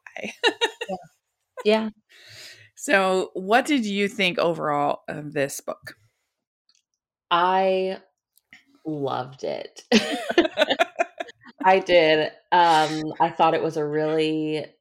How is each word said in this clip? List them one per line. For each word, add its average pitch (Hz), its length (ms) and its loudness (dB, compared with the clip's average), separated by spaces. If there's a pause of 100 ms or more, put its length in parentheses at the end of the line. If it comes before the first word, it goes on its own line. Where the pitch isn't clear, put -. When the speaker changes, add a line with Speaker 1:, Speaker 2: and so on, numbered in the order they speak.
(140)
Speaker 1:
<laughs> - 200 -12 (540)
Speaker 2:
Yeah. 381 80 -6 (680)
Yeah. 220 240 2 (840)
Speaker 1:
So 190 600 0
what 220 320 0
did 285 180 0
you 202 240 -2
think 185 300 -2
overall 151 680 0
of 151 280 -10
this 143 260 -4
book? - 360 -12 (1300)
Speaker 2:
I 190 680 0 (880)
loved 135 600 -6
it. - 440 -10
<laughs> - 1800 -2
I 190 160 6
did. 160 520 4 (200)
Um, 156 680 4
I 165 100 2
thought 165 240 2
it - 80 0
was 160 140 -4
a 151 80 -2
really, 156 800 -2 (160)